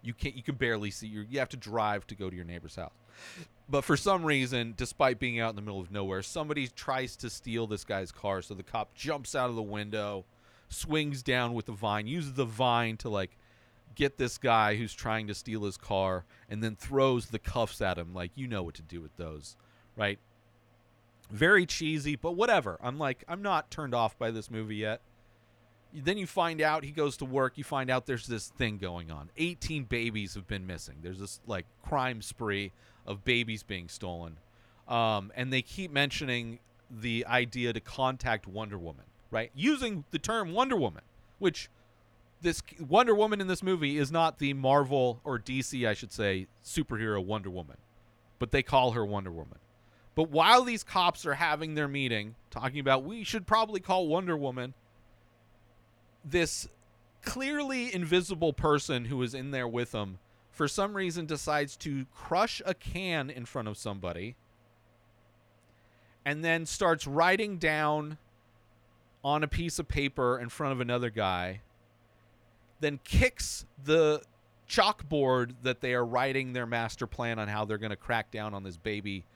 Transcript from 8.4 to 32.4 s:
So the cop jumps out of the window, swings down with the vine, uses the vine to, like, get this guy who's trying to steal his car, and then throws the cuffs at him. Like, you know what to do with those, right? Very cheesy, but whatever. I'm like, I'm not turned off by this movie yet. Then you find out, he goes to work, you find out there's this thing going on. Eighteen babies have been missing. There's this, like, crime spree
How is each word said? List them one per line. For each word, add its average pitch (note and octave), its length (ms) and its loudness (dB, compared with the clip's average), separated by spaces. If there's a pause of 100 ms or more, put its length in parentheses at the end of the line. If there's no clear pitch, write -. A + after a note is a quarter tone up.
So - 100 -12
the F#2+ 100 -10
cop - 320 -6
jumps C#3+ 400 -6
out B2+ 140 2
of A#2 80 -4
the A2+ 60 -2
window, G#2 640 -6 (420)
swings D3 540 -2
down B2 320 0
with A2+ 100 -2
the - 80 -10
vine, G#2 360 -2
uses C#3+ 260 -4
the C3+ 100 2
vine A#2 540 2
to, - 100 -8
like, G2 300 -2 (560)
get C#3 240 2
this B2 180 0
guy A2 400 6
who's A2+ 160 -4
trying A2 360 -2
to G#2 60 -4
steal A2 300 -4
his G2 140 -4
car, F#2+ 480 0 (240)
and A2 120 -6
then A2 140 -2
throws C3+ 520 2
the A2+ 100 -4
cuffs - 420 -2
at F#2 160 0
him. E2+ 160 -8
Like, F2+ 220 -6
you C3+ 120 -8
know G#2+ 160 -2
what E2 120 -8
to E2 80 -18
do E2+ 180 -12
with D#2 160 -16
those, D#2 400 -10 (400)
right? G2+ 220 0 (1120)
Very F3+ 340 6
cheesy, D3+ 520 -2
but E3+ 160 -4
whatever. F#3 500 4
I'm B2+ 160 -4
like, C#3+ 300 -2
I'm F3 120 -6
not F#3+ 300 0
turned C#3 240 -4
off A2+ 240 2
by A#2 140 0
this A2 180 -8
movie A2 240 -6
yet. G#2+ 260 -2 (920)
Then D#3+ 240 0
you F#3+ 80 -4
find E3 340 2
out, D#3 220 4
he C#3 80 -10
goes D3 280 0
to D3 60 -8
work, C3 320 2
you C#3+ 60 -6
find C3+ 260 -2
out B2+ 180 2
there's B2 200 -4
this A2+ 220 -4
thing G#2+ 300 -2
going F2 340 -6
on. D2+ 240 -12
Eighteen D#3+ 480 -2
babies A2 500 -4
have G2 140 -10
been F#2+ 180 -6
missing. E2 360 -10
There's F#2 180 -8
this, G2 260 -10
like, F#2+ 200 -6 (180)
crime B2+ 360 -2
spree G2+ 520 -4 (340)